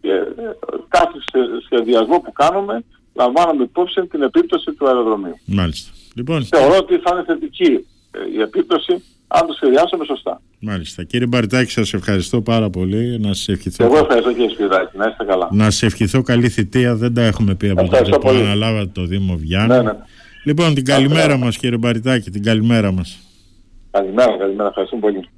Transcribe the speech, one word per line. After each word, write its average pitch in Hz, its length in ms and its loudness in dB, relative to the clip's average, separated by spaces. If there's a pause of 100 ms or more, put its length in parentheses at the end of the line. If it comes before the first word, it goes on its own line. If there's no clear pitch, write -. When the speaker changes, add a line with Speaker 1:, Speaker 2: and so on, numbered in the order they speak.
Speaker 1:
και, 190 100 -4
ε, 196 140 -2 (600)
κάθε - 320 0
σχε-, 120 460 -4
σχεδιασμό 120 540 2
που - 120 -8
κάνουμε 202 520 0 (300)
λαμβάνουμε 143 500 2
υπόψη 180 440 -2
την 151 140 -4
επίπτωση 165 520 0
του 143 140 -2
αεροδρομίου. 110 580 0
Speaker 2:
Μάλιστα. 92 460 -4 (240)
Λοιπόν, 139 280 -4
Speaker 1:
Θεωρώ 285 340 4
ότι 311 200 2
θα - 160 0
είναι 359 100 -2
θετική, 302 640 0 (260)
ε, - 80 -14 (180)
η 110 40 -2
επίπτωση 175 640 -2 (240)
αν 165 200 2
το 156 60 -8
σχεδιάσουμε 156 520 2
σωστά. - 360 -8 (180)
Speaker 2:
Μάλιστα. 90 440 -8
Κύριε 120 240 -2
Μπαριτάκη, 120 440 -2
σας 107 220 -2
ευχαριστώ 101 480 -2
πάρα 113 280 0
πολύ. 107 500 -4
Να 104 140 -2
σας - 140 -6
ευχηθώ - 360 -2
Speaker 1:
Εγώ 143 140 4
ευχαριστώ, 120 360 2
κύριε 113 160 0
Σπυράκη. 95 480 -2
Να 104 100 -2
είστε 107 160 -6
καλά. 92 280 0
Speaker 2:
Να 104 120 2
σας 104 200 2
ευχηθώ 113 380 0
καλή 120 280 2
θητεία. 120 460 0
Δεν 117 180 -2
τα 120 80 0
έχουμε 101 340 2
πει 101 140 -2
από 95 120 0
Speaker 1:
Ευχαριστώ 98 360 4
Speaker 2:
τότε 131 100 2
που 131 60 4
Speaker 1:
πολύ. 120 120 4
Speaker 2:
αναλάβατε 104 480 -2
το 90 120 -4
Δήμο 92 300 -2
Βιάννη. 92 400 2
Speaker 1:
Ναι, 123 60 4
ναι. 107 120 -2 (500)
Speaker 2:
Λοιπόν, 151 300 2
την - 20 2
Speaker 1:
Να 135 40 0
είστε 131 120 -2
Speaker 2:
καλημέρα 143 300 4
Speaker 1:
καλά. 147 160 2
Speaker 2:
μας, 123 200 -2
κύριε 120 200 -2
Μπαριτάκη, 117 520 0
την 101 140 -6
καλημέρα 110 480 2
μας. 92 280 -6 (720)
Speaker 1:
Καλημέρα, 98 460 2
καλημέρα. 98 300 -2
Ευχαριστούμε 95 340 -4
πολύ. 101 360 -2